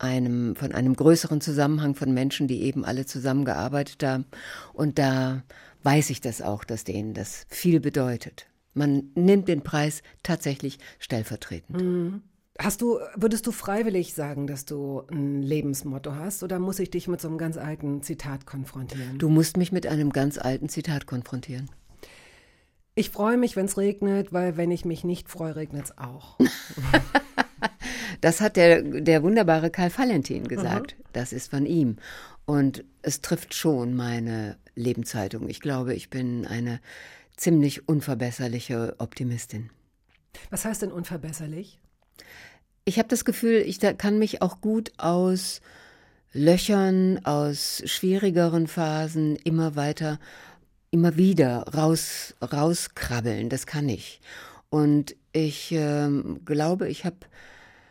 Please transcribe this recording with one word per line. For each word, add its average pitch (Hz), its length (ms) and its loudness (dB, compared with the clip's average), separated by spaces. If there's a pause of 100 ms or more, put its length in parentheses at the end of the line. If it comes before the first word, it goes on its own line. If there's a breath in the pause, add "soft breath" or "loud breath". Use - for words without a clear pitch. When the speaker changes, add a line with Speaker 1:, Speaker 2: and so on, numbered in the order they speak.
Speaker 1:
einem, 123 540 0
von - 160 -6
einem 127 240 2
größeren 156 460 6
Zusammenhang 147 520 2
von 135 200 0
Menschen, 135 340 0
die 127 140 0
eben 135 240 -2
alle 127 180 -2
zusammengearbeitet 135 960 -2
haben. 135 220 0 (480 loud breath)
Und 151 260 0
da 131 440 2 (400 loud breath)
weiß 143 260 4
ich 135 140 -6
das 120 180 -6
auch, 104 240 -4
dass 110 200 -8
denen 104 280 -6
das - 380 -10
viel 165 300 4
bedeutet. 127 680 -4 (260)
Man 139 420 0
nimmt 190 320 6
den 165 140 2
Preis 147 420 -2 (200 soft breath)
tatsächlich 143 560 -4 (220 loud breath)
stellvertretend. 110 840 -6
Speaker 2:
Mhm. 180 400 -2 (360)
Hast - 220 -4
du, 233 180 2 (160)
würdest 220 320 0
du 240 60 -2
freiwillig 196 600 -2
sagen, 143 320 -6
dass 139 180 -8
du 139 460 -8
ein 139 320 -2
Lebensmotto 139 720 -4
hast, 165 280 -8
oder 185 160 -4
muss 190 200 -2
ich 185 120 -4
dich 175 160 -6
mit 175 140 -4
so 165 80 -8
einem 156 80 -6
ganz 160 220 -4
alten 143 440 -6
Zitat 139 440 -8
konfrontieren? 135 720 -10
Speaker 1:
Du 156 100 2
musst 160 300 6
mich 180 120 2
mit 180 160 -2
einem 151 280 0
ganz 143 240 0
alten 135 320 -2
Zitat 151 340 -4
konfrontieren. 127 640 -8 (1300 loud breath)
Speaker 2:
„Ich 220 160 0
freue 220 260 2
mich, 240 180 2
wenn's 196 220 -2
regnet, 196 560 0
weil 180 240 0
wenn 170 140 0
ich 175 160 -2
mich 165 180 -6
nicht 175 240 -4
freue, 160 280 -8
regnet's 147 420 -10
auch.“ 131 460 -16
<laughs> 254 40 4 (1700 loud breath)
Speaker 1:
Das 165 220 4
hat 214 140 2
der, 170 260 10
der 151 400 4
wunderbare 165 480 4
Karl 175 260 0
Valentin 226 500 0
gesagt. - 520 -4
Speaker 2:
Mhm. - 60 -20 (100)
Speaker 1:
Das 123 180 -6
ist - 180 -10
von 139 140 0
ihm. 143 320 2 (480 loud breath)
Und 139 400 2 (160)
es - 220 -4
trifft - 320 -6
schon 127 400 0
meine 117 640 -4 (160)
Lebenshaltung. 117 760 -4
Ich - 120 -10
glaube, 127 340 -2
ich - 160 -10
bin 123 360 -4
eine 120 340 -4 (560 loud breath)
ziemlich 147 520 4
unverbesserliche 123 1120 -2
Optimistin. 117 720 -6 (800 loud breath)
Speaker 2:
Was - 160 -6
heißt 220 160 -4
denn 190 100 -4
unverbesserlich? 160 880 -10 (1040 loud breath)
Speaker 1:
Ich 202 140 0
hab 220 100 2
das 233 160 2
Gefühl, 226 400 4
ich - 140 -6
da, 202 160 4
kann 208 240 0
mich 214 240 2
auch 180 180 -2
gut 220 380 -2
aus 185 640 2 (720 soft breath)
Löchern, 185 920 4
aus 147 640 -2
schwierigeren 175 800 2
Phasen 156 720 -2
immer 160 400 0
weiter, 147 420 -2 (720 loud breath)
immer 170 260 6
wieder 160 460 6 (120)
raus, 156 680 0
rauskrabbeln. 120 1080 -2
Das 131 180 -4
kann 147 220 -2
ich. - 320 -6 (480 loud breath)
Und 147 480 2 (160)
ich, 156 400 -2
ähm, 147 720 0
glaube, 156 440 0
ich - 180 -6
hab 170 80 -4 (760 loud breath)